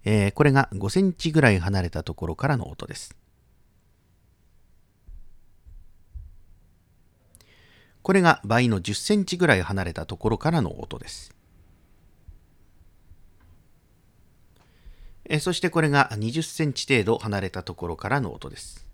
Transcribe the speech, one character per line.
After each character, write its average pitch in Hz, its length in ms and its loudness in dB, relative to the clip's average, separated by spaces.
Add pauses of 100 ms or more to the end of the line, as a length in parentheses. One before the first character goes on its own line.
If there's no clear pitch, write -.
え 104 220 4
ー、 104 60 0
こ 151 100 2
れ 143 80 6
が 135 220 4
五 98 160 -4
セ 185 100 0
ン 190 140 2
チ - 180 -4
ぐ 156 80 6
ら 127 120 8
い 95 80 4
離 95 240 0
れ 85 60 -2
た 78 140 -6
と 82 100 -8
こ 82 140 -6
ろ 80 80 -4
か 139 140 -2
ら 139 80 2
の 113 120 -6
音 - 180 -12
で - 80 -12
す。 - 200 -18 (4000)
こ 185 100 0
れ 190 100 6
が 170 220 6
倍 117 240 2
の 101 140 2
十 104 140 -4
セ - 200 0
ン 202 80 0
チ 180 140 -4
ぐ 175 100 4
ら 127 80 6
い 92 60 2
離 95 240 -4
れ 87 80 -6
た 80 120 -8
と - 120 -10
こ 113 100 -4
ろ 110 100 0
か 160 140 0
ら 165 100 2
の - 200 -6
音 - 180 -12
で - 80 -16
す。 - 260 -18 (4000)
え、 151 160 -2
そ 180 140 -2
し - 80 -4
て 180 80 0
こ 165 100 2
れ 156 100 2
が 143 280 4
二 113 160 -4
十 160 80 -2
セ 156 240 -4
ン 139 80 -2
チ - 120 -6
程 117 200 2
度 113 120 2
離 101 220 -4
れ 92 100 -4
た 92 140 -8
と 90 120 -10
こ 87 120 -8
ろ 82 80 -6
か 98 140 -8
ら 139 100 0
の 87 140 -4
音 - 160 -14
で - 80 -16
す。 - 360 -18